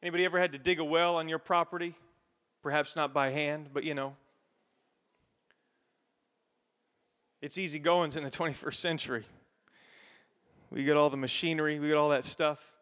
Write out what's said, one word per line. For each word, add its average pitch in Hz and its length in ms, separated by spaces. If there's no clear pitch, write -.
Anybody 175 220
ever 180 140
had 180 140
to 139 60
dig 160 220
a 165 40
well 165 320
on 160 120
your 160 100
property? 170 560
Perhaps 147 340
not 147 160
by 139 180
hand, 147 420
but 139 120
you 156 100
know. 139 220
It's 147 180
easy 160 200
goings 160 380
in 151 80
the 135 60
twenty-first 156 500
century. 135 440
We 139 140
got 147 120
all 147 140
the 139 60
machinery, 151 600
we 147 100
got 151 100
all 147 100
that 135 160
stuff. - 580